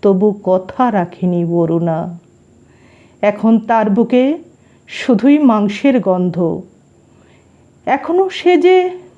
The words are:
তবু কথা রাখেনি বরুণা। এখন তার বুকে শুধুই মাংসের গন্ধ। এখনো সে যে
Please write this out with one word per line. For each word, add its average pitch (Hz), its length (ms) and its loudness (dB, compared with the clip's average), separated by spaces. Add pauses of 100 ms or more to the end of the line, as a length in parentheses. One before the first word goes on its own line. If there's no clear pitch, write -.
তবু 202 420 2
কথা 185 480 -2
রাখেনি 175 540 -2
বরুণা। 170 720 -2 (1000)
এখন 214 380 2
তার 220 300 0
বুকে 247 480 0 (500)
শুধুই 262 520 0
মাংসের 233 600 0
গন্ধ। 180 640 -2 (1200)
এখনো 349 440 -2
সে 359 280 2
যে 359 400 2 (200)